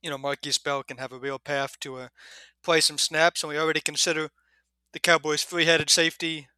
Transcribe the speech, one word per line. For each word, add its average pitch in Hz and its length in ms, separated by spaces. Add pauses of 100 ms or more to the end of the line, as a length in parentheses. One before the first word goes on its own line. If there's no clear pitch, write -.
you 170 80
know, 143 80
Marquise 139 400
Bell 143 240
can 131 160
have 131 140
a 127 80
real 135 180
path 139 440
to, 131 160
uh, 127 100 (560)
play 165 180
some 151 160
snaps, 160 460
and 156 80
we 147 80
already 156 220
consider 156 500 (640)
the 156 60
Cowboys' 151 440
three-headed 165 480
safety 160 560 (100)